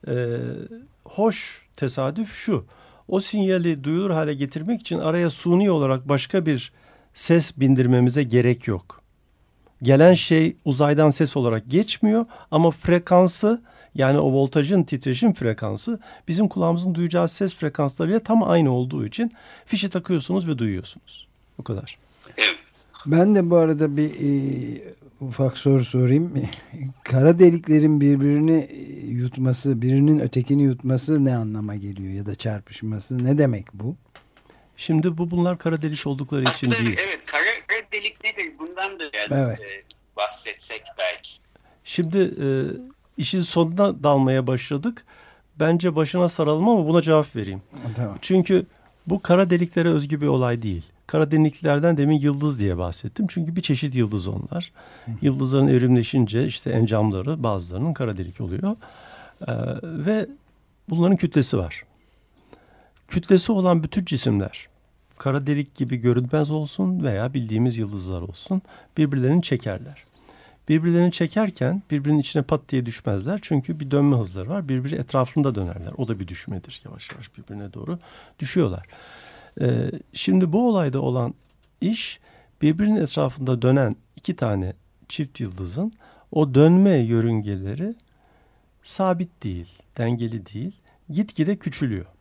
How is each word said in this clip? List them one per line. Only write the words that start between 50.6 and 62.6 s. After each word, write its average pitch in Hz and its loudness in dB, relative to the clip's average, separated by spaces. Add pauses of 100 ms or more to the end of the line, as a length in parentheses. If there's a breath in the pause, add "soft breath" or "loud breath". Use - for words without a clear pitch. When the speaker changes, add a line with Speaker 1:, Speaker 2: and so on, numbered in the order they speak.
Speaker 1:
değil. 92 -6 (220)
Kara 156 0
deliklerden 156 2
demin 147 4
yıldız 143 0
diye 95 0
bahsettim. 87 -6
Çünkü 165 -6
bir 180 -4
çeşit 139 -2
yıldız 104 0
onlar. 101 -8 (340 loud breath)
Speaker 3:
Hı. 117 -12 (100)
Speaker 1:
Yıldızların 135 2
evrimleşince 123 2
işte - -8
encamları 110 0
bazılarının 101 -4
kara 110 -6
delik 90 -10
oluyor. 113 -6 (720 loud breath)
Ee, - -6 (320)
ve 165 -4 (600)
bunların 170 2
kütlesi - 0
var. 85 -6 (1200 soft breath)